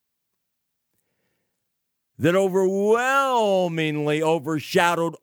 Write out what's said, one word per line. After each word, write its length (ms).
that 180
overwhelmingly 1900
overshadowed 1000